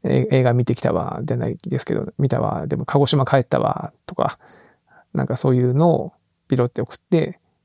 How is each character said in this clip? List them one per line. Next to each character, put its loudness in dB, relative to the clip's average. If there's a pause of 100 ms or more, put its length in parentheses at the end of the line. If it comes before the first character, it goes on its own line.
え-、 2
映 4
画 4
見 2
て 0
き -6
た 0
わ」 -4
じ -2
ゃ -2
な -4
い -6
で -4
す -6
け -2
ど、 -4
「見 2
た 0
わ」、 -2
で -2
も -4
「鹿 0
児 4
島 2
帰 2
っ 2
た 0
わ」 -2 (140)
と -12
か、 -2 (720)
な -2
ん -4
か -4
そ 0
う 4
い 2
う 2
の 4
を -4 (360)
ピ 2
ロ 2
っ -2
て -6
送 -6
っ -18
て、 -2 (260)